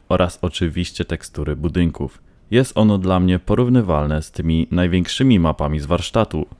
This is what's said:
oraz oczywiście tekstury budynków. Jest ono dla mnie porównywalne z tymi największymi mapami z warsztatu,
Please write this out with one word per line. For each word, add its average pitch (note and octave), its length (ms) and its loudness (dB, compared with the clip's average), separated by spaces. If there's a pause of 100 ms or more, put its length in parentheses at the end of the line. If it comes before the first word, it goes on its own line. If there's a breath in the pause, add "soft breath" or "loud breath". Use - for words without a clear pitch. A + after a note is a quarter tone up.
oraz F2+ 320 0
oczywiście F2 640 -4
tekstury D2+ 500 -6
budynków. D#2 680 -2 (280 soft breath)
Jest B2+ 260 0
ono G#2+ 200 4
dla F#2 220 2
mnie F#2 200 2
porównywalne F2+ 840 0
z - 100 -12
tymi D#2+ 400 0
największymi F2+ 680 2
mapami D2+ 400 0
z C#2+ 60 -8
warsztatu, E2+ 600 -2 (140)